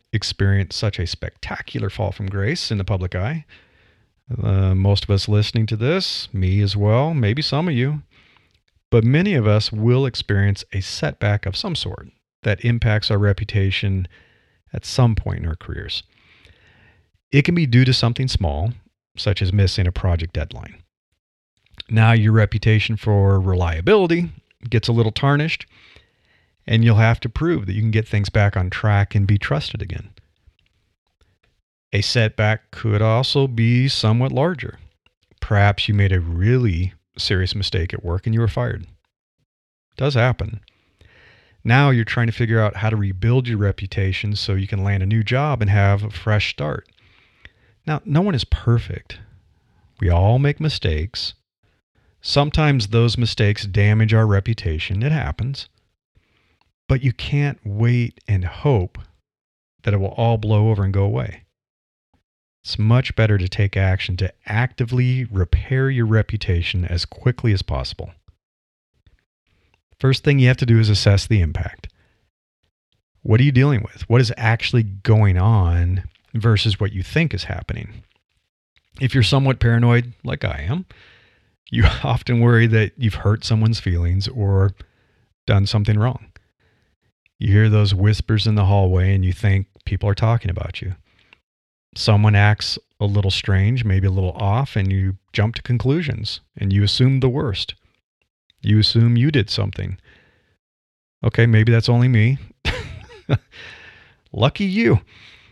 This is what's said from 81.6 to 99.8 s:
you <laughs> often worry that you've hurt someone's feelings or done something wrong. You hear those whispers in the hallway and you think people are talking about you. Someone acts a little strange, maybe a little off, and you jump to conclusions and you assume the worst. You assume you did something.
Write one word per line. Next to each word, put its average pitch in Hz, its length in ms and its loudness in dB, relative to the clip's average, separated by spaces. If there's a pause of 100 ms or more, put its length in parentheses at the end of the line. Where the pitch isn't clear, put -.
you 113 140 2 (100)
<laughs> - 100 -10
often 123 360 0
worry 117 280 4
that 110 280 2
you've 113 180 -2
hurt 107 300 -2
someone's 113 360 0
feelings 90 480 0
or 98 440 0 (760)
done 101 200 2
something 104 320 0
wrong. 120 340 -2 (1080)
You 104 140 0
hear 107 160 6
those 104 260 4
whispers 104 520 0
in 107 100 2
the 101 80 2
hallway 95 500 2
and 95 100 2
you 90 80 0
think 98 360 0 (160)
people 101 240 -4
are 101 60 2
talking 113 360 0
about - 320 -8
you. 92 120 -8 (1040)
Someone 104 380 4
acts 104 440 2 (220)
a 104 60 -2
little 101 240 0
strange, 104 540 0
maybe 95 240 2
a - 20 2
little 92 220 0
off, 110 420 -2
and 98 180 0
you 95 240 0 (160)
jump 107 220 0
to - 80 -10
conclusions 123 800 -2 (160)
and 98 160 -2
you 101 100 4
assume 127 380 2
the 131 80 2
worst. 127 460 -6 (840)
You 107 200 2
assume 117 360 4
you 127 140 2
did 110 200 -2
something. 98 480 -6 (1300)